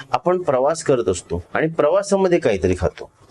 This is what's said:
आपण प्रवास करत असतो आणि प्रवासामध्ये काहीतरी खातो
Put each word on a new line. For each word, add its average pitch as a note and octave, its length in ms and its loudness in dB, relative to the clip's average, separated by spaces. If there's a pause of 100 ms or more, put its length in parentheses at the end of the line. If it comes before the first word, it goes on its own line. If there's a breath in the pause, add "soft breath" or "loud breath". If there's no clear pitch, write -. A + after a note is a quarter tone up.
(120)
आपण F3+ 300 0
प्रवास D3 420 0
करत A#2+ 260 2
असतो F2 340 -4 (100)
आणि C3+ 140 0
प्रवासामध्ये F3 720 2
काहीतरी F#2+ 400 0
खातो - 320 -4 (200)